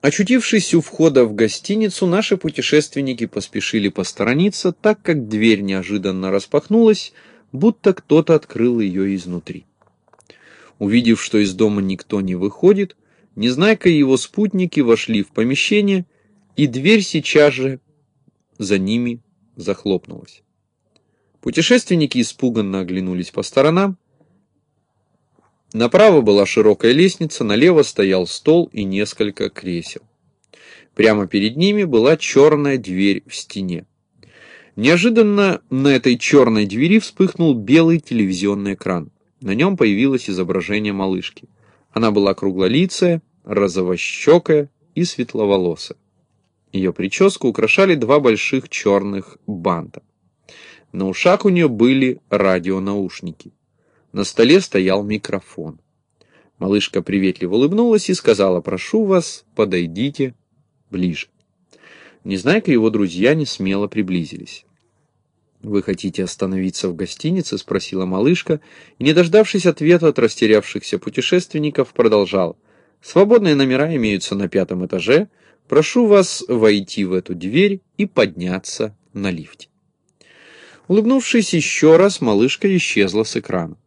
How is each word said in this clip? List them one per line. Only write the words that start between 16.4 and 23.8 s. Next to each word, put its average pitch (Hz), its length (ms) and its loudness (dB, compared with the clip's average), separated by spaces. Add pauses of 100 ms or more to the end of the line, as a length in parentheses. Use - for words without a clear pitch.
и 147 120 0
дверь 151 340 2
сейчас 147 540 2
же 131 240 -4 (800)
за 101 180 0
ними 117 420 -4 (360)
захлопнулась. - 880 -8 (1000)
Путешественники 156 800 0
испуганно 110 600 -2
оглянулись 92 500 -6
по - 140 -8
сторонам. 180 560 0 (1700)